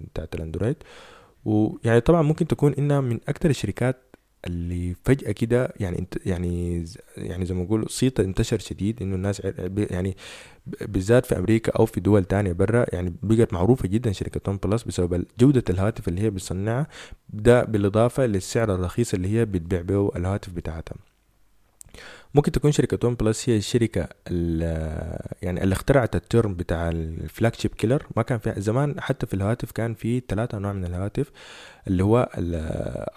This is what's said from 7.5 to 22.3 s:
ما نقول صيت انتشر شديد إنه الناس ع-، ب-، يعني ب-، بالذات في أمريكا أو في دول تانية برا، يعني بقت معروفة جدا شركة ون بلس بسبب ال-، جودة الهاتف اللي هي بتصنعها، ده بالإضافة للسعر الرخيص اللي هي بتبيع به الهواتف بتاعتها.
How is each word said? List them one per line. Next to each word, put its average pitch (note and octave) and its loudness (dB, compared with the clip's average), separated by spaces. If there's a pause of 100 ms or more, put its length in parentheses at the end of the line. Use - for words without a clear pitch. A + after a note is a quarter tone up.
ما F#2 -2
نقول A2 -2
صيت B2+ 0
انتشر G2+ 0
شديد G2+ -4
إنه F#2+ -2
الناس G2 -4
ع-، G2 0
ب-، F#2+ -4
يعني F#2 -2 (500)
ب-، - -8
بالذات G#2 4
في D#2+ 0
أمريكا A2 2
أو A2 4
في - -6
دول G2 4
تانية F#2+ 0
برا، G2 2
يعني F2 -4
بقت A2+ 4
معروفة F#2+ 4
جدا A2 0
شركة - -4
ون G2 -4
بلس G#2 0
بسبب F2+ -2
ال-، F2 -2 (120)
جودة C3 6
الهاتف F#2+ 0
اللي F2 -2
هي A2 0
بتصنعها، G2+ -4 (420)
ده A#2 6
بالإضافة A2 2
للسعر G#2 0
الرخيص F#2 0
اللي F2+ -2
هي A2+ 2
بتبيع F#2 -2
به G2 2
الهواتف F#2 -4
بتاعتها. E2 -8 (1400)